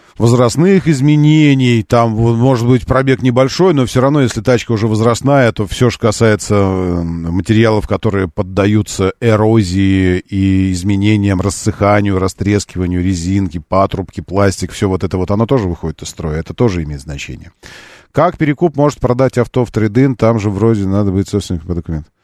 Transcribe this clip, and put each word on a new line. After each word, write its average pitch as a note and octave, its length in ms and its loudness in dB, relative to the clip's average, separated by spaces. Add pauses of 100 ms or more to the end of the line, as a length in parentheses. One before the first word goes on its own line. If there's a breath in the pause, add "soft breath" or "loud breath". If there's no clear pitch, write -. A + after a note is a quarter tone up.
(180 soft breath)
возрастных B2+ 680 2
изменений, D3 960 2
там, A#2 320 0
вот, A#2 200 0
может A#2+ 320 0
быть, B2+ 180 2
пробег C3 360 0
небольшой, C3 520 2
но B2+ 120 0
всё B2+ 160 -2
равно, C#3+ 200 2
если A#2 200 -2
тачка A#2+ 300 0
уже A2+ 160 0
возрастная, A#2 640 2
то G#2 160 -4
всё, B2 220 0
что - 100 -4
касается, G#2+ 560 0
э, F#2 480 0
материалов, F#2 840 0
которые G2 400 -2
поддаются G2 920 -2
эрозии G2 1000 2
и F#2+ 520 0
изменениям, G2+ 680 0
рассыханию, G2+ 760 0
растрескиванию F#2 880 -2
резинки, F#2 540 -2
патрубки, F#2 640 -4
пластик, F#2+ 500 -2
всё - 160 -2
вот F#2 160 -2
это F#2+ 140 -2
вот, F#2 140 -2
оно G#2 140 0
тоже A2+ 220 2
выходит E2 340 -8
из - 80 -12
строя, D#2 300 -6
это D#2+ 140 -10
тоже F#2 300 -2
имеет C#2+ 180 -10
значение. A#2+ 500 -14 (600 loud breath)
Как E3 260 0
перекуп D3+ 400 -2
может D3 220 0
продать B2+ 380 0
авто A#2+ 280 0
в - 60 -8
трейд-ин? A#2 440 2
Там A2+ 240 2
же G#2 100 -2
вроде G2+ 360 0
надо G2 260 0
быть F#2+ 160 0
собственником F2+ 400 -4
по F2 80 -4
документам. E2 360 -8 (120)